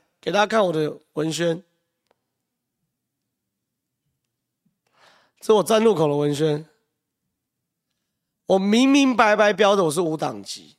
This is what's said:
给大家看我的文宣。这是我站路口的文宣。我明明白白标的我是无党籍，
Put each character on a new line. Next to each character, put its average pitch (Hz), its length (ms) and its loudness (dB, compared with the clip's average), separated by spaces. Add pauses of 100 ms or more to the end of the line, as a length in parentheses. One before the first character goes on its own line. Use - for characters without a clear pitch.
(200)
给 170 120 -8
大 202 80 0
家 214 60 2
看 214 200 0
我 170 60 -2
的 151 260 -4 (140)
文 160 200 -4
宣。 170 300 -4 (3750)
这 - 60 -20
是 220 60 4
我 208 100 4
站 214 200 2
路 226 120 4
口 156 140 0
的 143 80 -2
文 147 180 -2
宣。 151 300 -2 (1800)
我 190 120 2
明 214 300 2
明 277 280 2
白 214 180 2
白 214 180 2
标 202 220 2
的 196 100 0
我 156 60 0
是 147 100 -4
无 160 160 -4
党 131 260 -8
籍， 78 360 -18